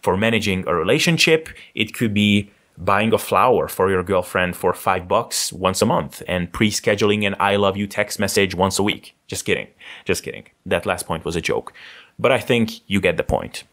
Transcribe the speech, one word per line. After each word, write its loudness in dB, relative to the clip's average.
For 2
managing 0
a 0
relationship, 2
it -4
could -2
be 2
buying 2
a 4
flower 2
for 0
your 0
girlfriend 0
for 0
five -2
bucks -2
once 0
a 6
month -2
and -4
pre-scheduling 0
an -2
"I 2
love 2
you" -4
text -6
message 0
once 2
a 2
week. -6
Just -8
kidding. -2
Just -2
kidding. -12
That -2
last -4
point -6
was -4
a -2
joke. -4
But 2
I 2
think 0
you 0
get 2
the -2
point. -6